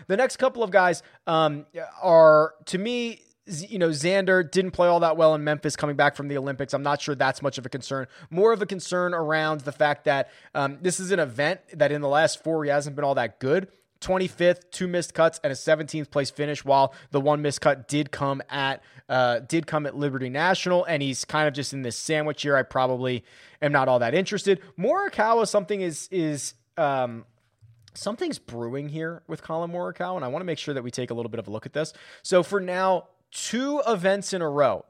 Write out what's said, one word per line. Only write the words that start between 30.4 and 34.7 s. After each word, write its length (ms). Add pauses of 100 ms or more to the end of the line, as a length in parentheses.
make 140
sure 160
that 80
we 80
take 180
a 60
little 160
bit 80
of 80
a 40
look 140
at 80
this. 180 (300)
So 220
for 160
now, 480 (240)
two 560
events 440
in 120
a 60
row. 400